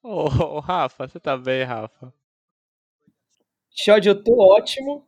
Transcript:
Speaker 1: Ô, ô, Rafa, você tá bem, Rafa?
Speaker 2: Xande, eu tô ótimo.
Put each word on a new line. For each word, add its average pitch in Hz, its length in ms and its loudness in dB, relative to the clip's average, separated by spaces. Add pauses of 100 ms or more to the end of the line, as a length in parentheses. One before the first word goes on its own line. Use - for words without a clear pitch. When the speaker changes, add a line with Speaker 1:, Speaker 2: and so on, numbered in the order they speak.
Speaker 1:
Ô, 190 240 -6
ô, 147 340 -2
Rafa, 139 480 -4
você 165 120 -20
tá 139 160 -4
bem, 131 280 -4
Rafa? 123 480 -12 (1600)
Speaker 2:
Xande, 208 380 2
eu 202 120 2
tô 233 160 2
ótimo. 277 720 2